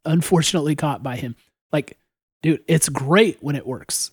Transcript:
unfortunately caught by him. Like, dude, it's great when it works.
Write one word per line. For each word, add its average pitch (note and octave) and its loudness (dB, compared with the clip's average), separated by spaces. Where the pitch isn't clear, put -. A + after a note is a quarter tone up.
unfortunately D#3+ 2
caught C#3+ -4
by B2+ -6
him. A#2+ -8
Like, - -4
dude, D#3 0
it's D#3+ 2
great D3+ 2
when C#3+ -2
it B2+ -6
works. - -8